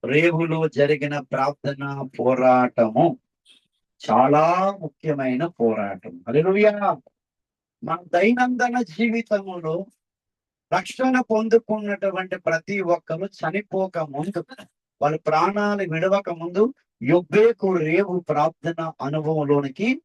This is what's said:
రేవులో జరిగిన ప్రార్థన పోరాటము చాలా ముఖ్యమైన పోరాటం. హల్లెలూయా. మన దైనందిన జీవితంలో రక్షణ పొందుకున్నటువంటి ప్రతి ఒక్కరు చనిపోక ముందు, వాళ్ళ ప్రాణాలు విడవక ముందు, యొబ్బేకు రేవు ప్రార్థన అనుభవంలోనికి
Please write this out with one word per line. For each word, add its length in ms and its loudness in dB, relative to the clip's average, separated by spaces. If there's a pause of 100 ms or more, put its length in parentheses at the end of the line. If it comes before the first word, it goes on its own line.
(120)
రేవులో 480 2 (180)
జరిగిన 360 2 (180)
ప్రార్థన 520 -4 (320)
పోరాటము 880 2 (1000)
చాలా 380 4 (380)
ముఖ్యమైన 600 -4 (160)
పోరాటం. 560 -2 (120)
హల్లెలూయా. 460 4 (1160)
మన 120 -4 (160)
దైనందిన 600 2 (180)
జీవితంలో 840 -2 (960)
రక్షణ 440 -2 (140)
పొందుకున్నటువంటి 1040 0 (100)
ప్రతి 300 -2 (180)
ఒక్కరు 320 -6 (120)
చనిపోక 580 -4 (180)
ముందు, 260 -6 (600)
వాళ్ళ 160 -2 (120)
ప్రాణాలు 640 0
విడవక 380 0 (100)
ముందు, 220 -2 (480)
యొబ్బేకు 580 4 (180)
రేవు 280 0 (160)
ప్రార్థన 500 -2 (260)
అనుభవంలోనికి 840 -2 (160)